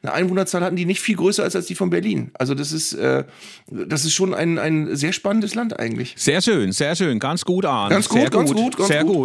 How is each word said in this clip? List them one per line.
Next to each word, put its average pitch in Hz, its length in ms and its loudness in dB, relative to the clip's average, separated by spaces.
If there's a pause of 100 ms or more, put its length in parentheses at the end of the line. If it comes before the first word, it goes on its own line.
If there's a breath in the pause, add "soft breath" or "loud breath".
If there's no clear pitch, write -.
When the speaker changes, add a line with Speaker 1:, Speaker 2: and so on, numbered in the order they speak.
Speaker 1:
Eine - 120 -6
Einwohnerzahl 185 500 0
hatten, 185 120 0
die 180 100 -2
nicht 190 160 0
viel 214 140 0
größer 202 300 2
ist - 100 -2
als 180 120 -2
die 180 80 -8
von 185 160 0
Berlin. 175 420 -2
Also 131 220 0
das 143 160 -4
ist, 160 220 -4
äh, 131 320 0 (420 loud breath)
das 139 380 -4
ist 156 80 0
schon 185 200 2
ein, 165 240 0
ein 151 380 0
sehr 156 180 -2
spannendes 208 420 0
Land 226 240 -4
eigentlich. 117 380 -4
Speaker 2:
Sehr 156 240 2
schön, 127 300 2
sehr 151 240 0
schön. 156 240 0
Ganz 151 260 -2
gut, 185 200 2
Arne. 127 280 2
Speaker 1:
Ganz 208 160 2
gut, 240 120 4
Speaker 2:
Sehr - 100 4
Speaker 1:
ganz 170 220 4
Speaker 2:
gut, - 80 2
Speaker 1:
gut, 254 160 -2
ganz 196 100 2
Speaker 2:
sehr 156 160 4
Speaker 1:
gut. 190 220 4